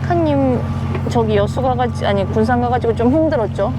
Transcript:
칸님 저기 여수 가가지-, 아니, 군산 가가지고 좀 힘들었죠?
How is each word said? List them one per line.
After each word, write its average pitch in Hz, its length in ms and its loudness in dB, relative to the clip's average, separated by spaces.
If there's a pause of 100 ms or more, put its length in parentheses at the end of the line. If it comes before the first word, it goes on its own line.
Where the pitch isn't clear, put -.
칸님 285 520 2 (500)
저기 220 260 0
여수 202 260 0
가가지-, 247 460 -2
아니, 202 240 0
군산 240 300 2
가가지고 233 340 0
좀 233 160 2
힘들었죠? 262 680 0